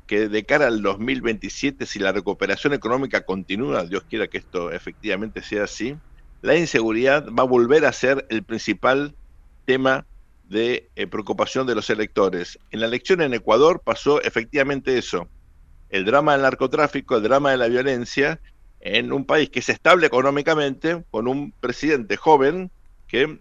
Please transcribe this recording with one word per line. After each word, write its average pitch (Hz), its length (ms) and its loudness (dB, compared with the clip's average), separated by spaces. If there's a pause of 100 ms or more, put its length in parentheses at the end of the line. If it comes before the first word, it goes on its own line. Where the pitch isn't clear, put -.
que 107 220 0
de 104 160 -2
cara 143 240 2
al 110 120 0
dos 98 180 -2
mil 127 220 -4
veintisiete, 117 640 -6
si - 140 -10
la 95 140 0
recuperación 98 600 -2
económica 120 540 -2
continúa, 98 580 -4
Dios 92 240 -6
quiera 107 200 -4
que 101 100 -10
esto 87 340 -8
efectivamente 98 720 -8
sea 104 220 -4
así, 117 300 -8 (460)
la 139 160 2
inseguridad 135 720 2
va 117 140 2
a 131 40 4
volver 127 380 4
a 123 80 4
ser 135 380 0
el 110 120 -2
principal 123 720 -2 (520)
tema 131 400 0 (420)
de, 113 480 -2
eh, 98 100 -6
preocupación 107 600 -4
de 120 80 0
los 107 160 -4
electores. 101 680 -2 (120)
En 110 100 -8
la 113 60 0
elección 165 360 0
en 131 120 0
Ecuador 127 500 4
pasó 127 380 0
efectivamente 135 760 -2
eso. 90 320 -4 (600)
El 95 140 -2
drama 143 280 4
del 139 100 2
narcotráfico, 135 760 0
el 107 60 2
drama 135 280 2
de 131 80 2
la 120 100 0
violencia, 131 720 -2 (400)
en 120 320 -2
un 139 120 -2
país 147 240 2
que 127 120 -4
es - 100 -6
estable 160 360 4
económicamente, 143 1040 0
con 113 180 -2
un 143 240 -4
presidente 123 680 -2
joven 160 520 4 (380)
que, 139 320 -2